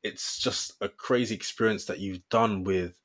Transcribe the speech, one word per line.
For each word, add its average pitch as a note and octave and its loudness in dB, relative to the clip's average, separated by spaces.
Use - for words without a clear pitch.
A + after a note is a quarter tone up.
it's - -6
just - -2
a G2+ -2
crazy A#2+ 0
experience A2 0
that F2 -6
you've F#2 -8
done A2 2
with F#2 0